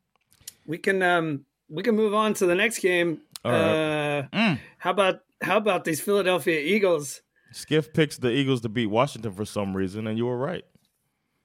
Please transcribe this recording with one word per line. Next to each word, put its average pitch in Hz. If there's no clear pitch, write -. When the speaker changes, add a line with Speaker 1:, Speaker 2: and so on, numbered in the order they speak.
Speaker 1:
We 160
can, 190
um, 165
we 156
can 233
move 214
on 214
to 202
the 175
next 214
game. 175
Speaker 2:
All 120
right. 147
Speaker 1:
Uh, 151
Speaker 2:
Mm. 190
Speaker 1:
how 180
about, 185
how 180
about 208
these 160
Philadelphia 180
Eagles? 170
Speaker 2:
Skiff -
picks 156
the 123
Eagles 135
to 117
beat 110
Washington 113
for 101
some 101
reason, 95
and 110
you 117
were 123
right. 135